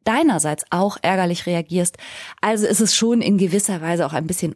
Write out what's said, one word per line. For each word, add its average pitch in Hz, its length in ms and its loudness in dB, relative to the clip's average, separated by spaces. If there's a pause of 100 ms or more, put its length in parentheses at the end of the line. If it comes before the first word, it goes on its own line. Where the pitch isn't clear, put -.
deinerseits 220 680 2
auch 196 320 0
ärgerlich 180 440 0
reagierst. 175 500 -2 (440)
Also 214 260 2
ist 208 140 2
es 226 140 2
schon 233 280 2
in 202 160 2
gewisser 185 420 0
Weise 165 260 0
auch 151 60 -6
ein 147 160 -4
bisschen 180 280 -4